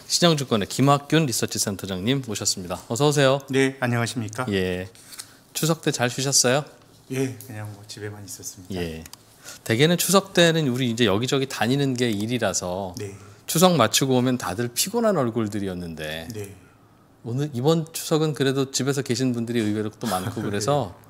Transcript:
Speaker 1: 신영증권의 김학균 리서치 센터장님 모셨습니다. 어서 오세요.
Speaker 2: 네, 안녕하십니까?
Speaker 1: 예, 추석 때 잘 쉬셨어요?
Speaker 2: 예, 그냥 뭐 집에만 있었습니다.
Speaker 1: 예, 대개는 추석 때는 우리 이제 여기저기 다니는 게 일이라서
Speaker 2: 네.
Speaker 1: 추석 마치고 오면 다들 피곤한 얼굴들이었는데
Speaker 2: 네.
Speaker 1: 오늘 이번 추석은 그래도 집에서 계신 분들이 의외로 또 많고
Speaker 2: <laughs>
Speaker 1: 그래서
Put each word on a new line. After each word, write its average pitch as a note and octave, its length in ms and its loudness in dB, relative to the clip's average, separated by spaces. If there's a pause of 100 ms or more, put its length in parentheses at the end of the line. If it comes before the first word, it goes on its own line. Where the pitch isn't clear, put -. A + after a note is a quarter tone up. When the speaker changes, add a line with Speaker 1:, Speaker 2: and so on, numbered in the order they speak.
Speaker 1:
신영증권의 C#3+ 600 2
김학균 C#3+ 580 2
리서치 A2+ 340 -4
센터장님 G2 680 -2
모셨습니다. F#2+ 640 -4
어서 B2 200 2
오세요. C#3 300 4 (100)
Speaker 2:
네, C3+ 300 2
안녕하십니까? A#2+ 720 -2
Speaker 1:
예, F#2 400 -2 (640)
추석 D#3+ 300 0
때 D3 100 0
잘 B2 180 0
쉬셨어요? C3 540 2 (480)
Speaker 2:
예, C3 240 -4 (100)
그냥 G#2+ 260 -10
뭐 G#2 140 -18
집에만 G#2 380 -12
있었습니다. F#2 500 -14
Speaker 1:
예, E2 300 -6 (580)
대개는 D3 340 4
추석 F#3+ 380 2
때는 E3 320 6
우리 B2 240 0
이제 A2+ 160 2
여기저기 B2 420 2
다니는 C3 460 0
게 A#2+ 160 0
일이라서 G2 880 -2
Speaker 2:
네. G2 160 -10 (320)
Speaker 1:
추석 F3+ 300 4
마치고 B2+ 400 4
오면 B2 220 2
다들 A#2+ 360 -4
피곤한 A3 420 0
얼굴들이었는데 F#2 1160 -4
Speaker 2:
네. F#2+ 220 -12 (680)
Speaker 1:
오늘 C3 300 -4
이번 D3+ 400 2
추석은 D#3 420 0
그래도 C3+ 380 0
집에서 C3+ 300 -2
계신 B2+ 300 0
분들이 A#2 280 -2
의외로 G#2+ 300 -2
또 - 180 -8
많고 G#2 380 -4
Speaker 2:
<laughs> G#2+ 40 -4
Speaker 1:
그래서 G#2+ 460 -2 (140)